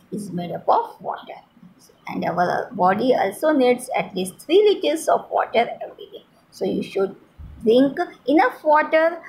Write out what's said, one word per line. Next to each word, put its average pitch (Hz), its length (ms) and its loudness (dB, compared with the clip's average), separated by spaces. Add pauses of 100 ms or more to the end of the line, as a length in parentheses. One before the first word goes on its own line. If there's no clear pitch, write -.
(120)
is 208 180 -10
made 175 220 -8
up - 160 -6
of - 320 0
water. - 400 -12 (680)
And 180 160 -6
our 170 480 -2
body 196 420 2
also 202 380 0
needs 247 440 2
at - 180 -6
least 185 260 -6
three 381 280 4
liters 311 400 0
of - 220 0
water - 380 0 (140)
every - 300 -14
day. - 120 -18 (260)
So - 140 -8
you 202 180 -2
should 196 320 -4 (480)
drink 262 360 4 (280)
enough 320 380 2
water 320 640 2